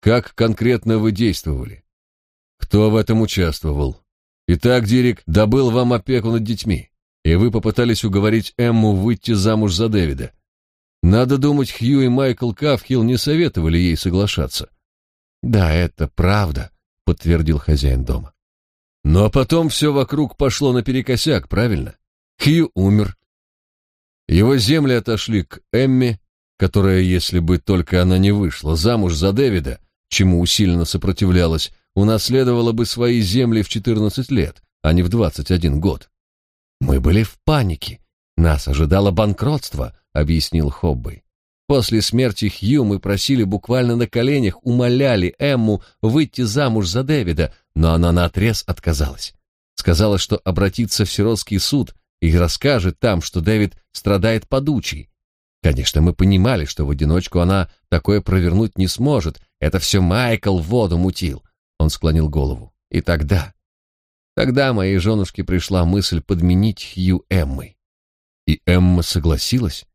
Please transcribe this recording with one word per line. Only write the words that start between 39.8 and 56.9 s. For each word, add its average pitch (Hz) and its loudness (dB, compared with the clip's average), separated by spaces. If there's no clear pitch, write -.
объяснил 76 0
Хоббей. 67 -6
«После 117 0
смерти 110 -2
Хью 127 0
мы 101 0
просили, 107 -2
буквально 117 -2
на 120 0
коленях 120 -2
умоляли 123 0
Эмму 113 0
выйти 127 0
замуж 113 0
за 113 -4
Дэвида, 90 -2
но 80 2
она 85 2
наотрез 92 0
отказалась. 73 -4
Сказала, 101 2
что - -4
обратится 98 -2
в - -8
сиротский 104 -2
суд - -4
и 82 2
расскажет 87 0
там, 104 0
что - -6
Дэвид 104 0
страдает 101 -2
подучей. 135 -4
Конечно, 67 0
мы 85 4
понимали, 95 2
что 73 -6
в 69 -4
одиночку 76 -2